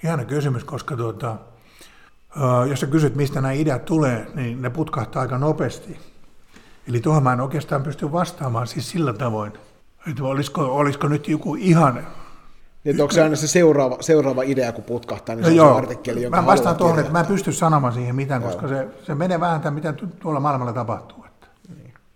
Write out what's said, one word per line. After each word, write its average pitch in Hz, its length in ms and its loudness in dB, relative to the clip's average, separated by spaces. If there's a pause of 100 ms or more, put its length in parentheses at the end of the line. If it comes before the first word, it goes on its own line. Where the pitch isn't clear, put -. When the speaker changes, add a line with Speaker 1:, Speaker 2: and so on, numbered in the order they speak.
Speaker 1:
Hieno 160 220 -4
kysymys, 135 400 -2
koska 131 320 -10
tuota, 113 400 -6 (1000)
ö, 127 340 2
jos 131 100 -4
sä 151 60 -2
kysyt, 147 280 2
mistä 139 260 -2
nämä 135 120 -2
ideat 143 320 -2
tulee, 131 500 0
niin 123 280 -6
ne 127 80 -4
putkahtaa 135 520 -4
aika 127 160 -4
nopeasti. 151 580 -4 (920)
Eli 120 120 -2
tuohon 156 220 2
mä 127 100 4
en 120 80 -2
oikeastaan 135 420 -4
pysty 147 300 -6
vastaamaan 131 540 -4
siis 120 240 -8
sillä 151 220 -2
tavoin, 107 400 -4 (580)
että 135 140 -6
olisiko, 139 380 -2 (140)
olisiko 143 320 0
nyt 147 200 -2
joku 151 260 -2
ihan 165 400 4
Speaker 2:
Niin, 135 100 -8 (840)
että 143 120 2
onko 143 120 2
se 160 80 6
aina 156 140 2
se 151 100 -2
seuraava, 147 540 4
seuraava 135 420 4
idea, 131 300 0
kun 104 120 -12
putkahtaa, 113 500 -8
niin 113 80 -6
Speaker 1:
No 170 40 2
Speaker 2:
se 165 40 6
on 165 60 8
Speaker 1:
joo. 151 160 10
Speaker 2:
se 107 60 4
artikkeli, - 440 -4
jonka 160 180 0
Speaker 1:
Mä 170 60 2
vastaan 185 180 6
Speaker 2:
haluat 170 140 2
Speaker 1:
tuohon, 165 200 4
että 151 140 0
mä 170 80 2
en 165 60 2
Speaker 2:
kirjoittaa. 196 260 -2
Speaker 1:
pysty - 80 -6
sanomaan 147 320 2
siihen 123 240 -4
mitään, 135 260 -2
Speaker 2:
Joo. 98 80 -4
Speaker 1:
koska 90 180 -6
se, 135 200 -4 (140)
se 156 120 -6
menee 170 260 0
vähän 165 200 0
tämän, 151 140 -4
mitä 151 180 -4
tu-, 202 140 -10 (140)
tuolla 151 200 -2
maailmalla 131 320 -2
tapahtuu. 117 520 -8
Että - 220 -20 (300)
Speaker 2:
Niin. 123 180 -20 (220)